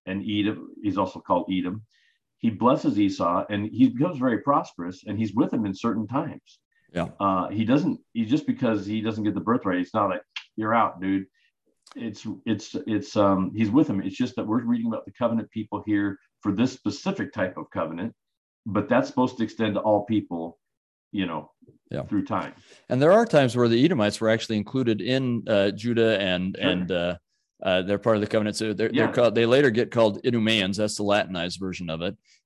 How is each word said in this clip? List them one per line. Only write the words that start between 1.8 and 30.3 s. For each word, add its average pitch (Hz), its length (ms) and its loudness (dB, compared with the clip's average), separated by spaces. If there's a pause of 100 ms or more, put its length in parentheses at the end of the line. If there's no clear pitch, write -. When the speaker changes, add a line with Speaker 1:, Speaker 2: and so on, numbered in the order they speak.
Speaker 1:
He 113 140 0
blesses 113 480 2
Esau, 92 500 0
and 104 220 -2
he 113 180 6
becomes 139 300 -2
very 123 200 0
prosperous, 113 680 -2
and 98 100 -6
he's 107 160 -2
with 151 180 0
him 117 140 -2
in 98 80 -2
certain 107 340 -4
times. - 520 -8 (340)
Speaker 2:
Yeah. 85 140 -4 (120)
Speaker 1:
Uh, 95 300 0
he 104 160 -2
doesn't, 139 340 0 (140)
he, 117 120 -2
just 147 200 0
because 113 400 0
he 107 160 -4
doesn't 107 220 -4
get 104 100 0
the 92 80 -6
birthright, 95 380 0
it's - 160 -6
not 101 140 0
like, 90 120 -6 (340)
"You're 110 200 -2
out, 98 260 0
dude." 95 240 0 (720)
It's, 113 300 -10 (200)
it's, 107 300 -4 (100)
it's, 107 320 -4
um, 95 380 2
he's 107 160 2
with 139 180 4
him. 98 120 -2
It's 98 140 -6
just 123 200 -4
that 113 100 -6
we're 110 180 0
reading 117 240 0
about 110 180 -6
the 101 60 -16
covenant 117 380 -2
people 107 380 -6
here 101 320 0 (220)
for 104 100 0
this 117 200 2
specific - 640 -4
type 92 240 -4
of - 140 -10
covenant, 85 420 -6 (520)
but 104 220 -2
that's 135 200 4
supposed 127 300 0
to 117 60 -2
extend 107 300 -2
to 98 60 -2
all 104 260 2
people, 87 540 -4 (520)
you 98 140 -2
know, 80 240 -6 (400)
Speaker 2:
Yeah. - 140 -6
Speaker 1:
through 101 220 -2
time. 90 280 -6 (360)
Speaker 2:
And 127 120 2
there 156 100 6
are 226 140 6
times 135 320 4
where 120 100 6
the 117 160 4
Edomites 117 380 2
were 110 80 2
actually 113 280 0
included 110 440 0
in, 123 460 -2
uh, 101 240 4
Judah 110 500 2
and, 92 380 -2
Speaker 1:
Sure. 92 100 0
Speaker 2:
and, 90 220 -2
uh, 87 260 -2 (460)
uh, 92 180 2
they're 101 160 0
part 110 200 2
of 104 40 0
the 104 60 0
covenant. 107 280 0
So 110 180 -4
they're, 107 160 0
they're 117 180 2
Speaker 1:
Yeah. - 40 -6
Speaker 2:
called, 117 220 4
they 117 140 4
later 131 240 6
get 110 180 0
called 107 340 2
Idumeans. 110 540 2